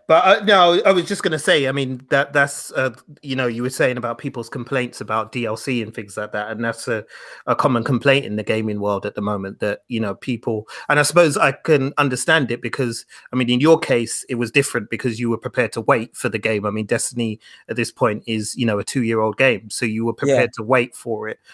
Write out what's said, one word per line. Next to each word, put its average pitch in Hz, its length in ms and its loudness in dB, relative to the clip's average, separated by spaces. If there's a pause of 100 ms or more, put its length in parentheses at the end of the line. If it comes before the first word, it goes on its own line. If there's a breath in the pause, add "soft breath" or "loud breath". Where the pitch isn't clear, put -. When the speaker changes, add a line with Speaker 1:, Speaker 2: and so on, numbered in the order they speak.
Speaker 1:
but, 165 160 6
uh, 208 220 4
no, 185 400 6
I 190 80 8
was 175 120 2
just 196 160 -6
gonna 160 160 -2
say, 147 300 2
I 135 60 -2
mean, 131 280 -4 (100)
that, 139 200 2
that's, 143 400 0
uh, 131 240 -2 (260)
you 135 140 -6
know, 131 100 0
you 120 160 -2
were 123 80 -2
saying 127 280 0
about 120 220 -6
people's 127 280 -8
complaints 123 540 -2
about 107 320 -2
D 120 120 -2
L 110 120 -2
C 123 240 -2
and 107 120 -8
things 101 220 -12
like 107 160 -6
that, 104 180 -6
and 110 140 -6
that's 117 240 -4
a, 110 160 -2 (420 loud breath)
a 123 80 0
common 120 300 2
complaint 135 420 2
in 104 120 -4
the 104 60 -4
gaming 110 360 -2
world 101 260 -2
at 104 100 -6
the 107 60 -6
moment, 98 380 -4
that, 104 300 -4
you 113 100 -4
know, 101 160 -2
people, 113 540 -6 (180 loud breath)
and 147 100 2
I 147 60 4
suppose 156 320 4
I 156 160 4
can 139 460 0
understand 143 540 2
it 117 100 -4
because, 117 440 -4 (280 loud breath)
I - 20 -6
mean, 123 140 0
in 123 100 2
your 156 180 8
case, 120 520 -2
it 127 60 -4
was 117 140 -2
different 123 400 0
because 113 300 -4
you 117 100 -2
were 113 80 0
prepared 117 360 -4
to 117 80 -4
wait 117 340 0
for 123 140 -4
the 107 100 -4
game. 107 260 -2
I 101 60 -2
mean, 107 140 -4
Destiny 113 520 -4 (300 soft breath)
at 117 80 -10
this 117 160 -4
point 107 360 0
is, 107 280 -4
you 120 100 -2
know, 104 140 2
a 98 40 -4
two-year-old 110 540 -2
game, 113 320 2
so - 160 -4
you 110 200 -2
were 113 80 0 (100)
Speaker 2:
Yeah. 139 120 2
Speaker 1:
prepared 123 180 2
to 113 100 -10
wait 123 320 2
for 107 320 -6
it 110 120 -10 (140 loud breath)